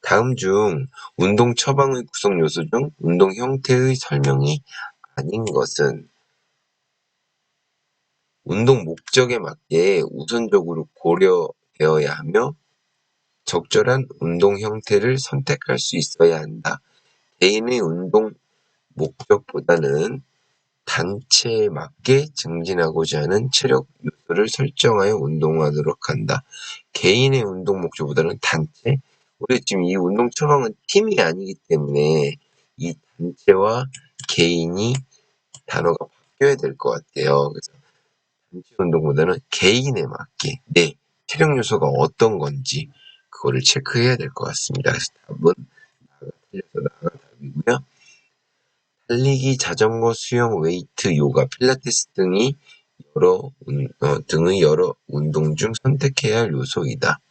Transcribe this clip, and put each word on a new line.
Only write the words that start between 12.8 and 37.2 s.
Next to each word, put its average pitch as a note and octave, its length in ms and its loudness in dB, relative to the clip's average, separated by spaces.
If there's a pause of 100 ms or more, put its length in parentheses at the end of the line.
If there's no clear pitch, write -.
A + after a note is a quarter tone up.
적절한 A2 640 0 (140)
운동 F2 360 2
형태를 G#2+ 600 0
선택할 C#3 600 -4
수 - 180 -4
있어야 E2 420 2
한다. D#2 400 -8 (640)
개인의 A2 400 2
운동 F#2 520 0 (640)
목적보다는 D#2 1300 -2 (640)
단체에 G#2 840 0
맞게 - 640 0
증진하고자 E2 880 -2
하는 G#2 300 0
체력 - 360 2 (160)
요소를 - 460 -2
설정하여 A2 680 0
운동하도록 D2+ 920 -2
한다. - 340 -2 (500)
개인의 B2 500 2
운동 F#2+ 380 -4
목적보다는 D#2+ 600 -4
단체? E2 560 -2 (400)
우리 - 240 -2
지금 F#2+ 220 -2
이 F2+ 120 0
운동 G2 360 2
처방은 C#3+ 420 2 (140)
팀이 G#3+ 340 2
아니기 F#3 340 -2 (140)
때문에 D2 680 2 (420)
이 E2 180 -8 (220)
단체와 G2+ 680 2 (420)
개인이 F2 680 0 (720)
단어가 - 400 0
바뀌어야 - 480 0
될 C#2 200 -6
것 - 140 -2
같아요. C#2 640 0